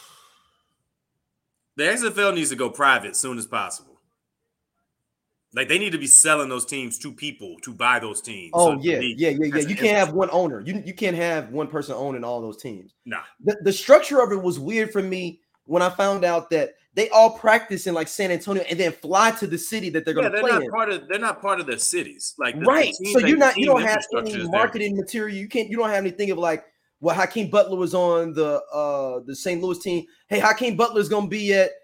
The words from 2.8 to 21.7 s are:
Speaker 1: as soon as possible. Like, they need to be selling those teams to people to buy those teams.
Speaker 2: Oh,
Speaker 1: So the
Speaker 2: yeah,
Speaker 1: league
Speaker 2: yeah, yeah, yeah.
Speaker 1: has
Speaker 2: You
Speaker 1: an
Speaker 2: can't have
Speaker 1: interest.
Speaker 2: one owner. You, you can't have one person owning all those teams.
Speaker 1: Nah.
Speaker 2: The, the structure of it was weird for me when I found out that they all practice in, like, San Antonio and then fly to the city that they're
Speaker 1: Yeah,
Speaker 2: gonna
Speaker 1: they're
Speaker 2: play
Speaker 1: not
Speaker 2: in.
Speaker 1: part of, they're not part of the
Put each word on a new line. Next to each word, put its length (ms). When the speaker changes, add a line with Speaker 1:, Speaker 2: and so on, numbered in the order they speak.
Speaker 1:
as 60
soon 180
as 100
possible. 540
Like, 160
they 100
need 140
to 60
be 80
selling 420
those 160
teams 340
to 140
people 500
to 100
buy 260
those 220
teams. 340
Speaker 2:
Oh, 220
Speaker 1:
So 0
the 140
Speaker 2:
yeah, 80
Speaker 1:
league 200
Speaker 2:
yeah, 120
yeah, 160
yeah. 80
Speaker 1:
has 100
Speaker 2:
You 80
Speaker 1:
an 40
Speaker 2:
can't 200
have 120
Speaker 1:
interest. 80
Speaker 2:
one 140
owner. 300
You, 240
you 100
can't 220
have 340
one 180
person 280
owning 280
all 160
those 200
teams. 320
Speaker 1:
Nah. 180
Speaker 2:
The, 200
the 100
structure 480
of 120
it 80
was 200
weird 320
for 100
me 380
when 180
I 80
found 340
out 260
that 240
they 160
all 280
practice 500
in, 60
like, 120
San 240
Antonio 400
and 80
then 140
fly 400
to 160
the 100
city 320
that 140
they're 100
Speaker 1:
Yeah, 80
Speaker 2:
gonna 80
Speaker 1:
they're 120
Speaker 2:
play 80
Speaker 1:
not 120
Speaker 2:
in. 80
Speaker 1:
part 200
of, 180
they're 100
not 240
part 160
of 80
the 120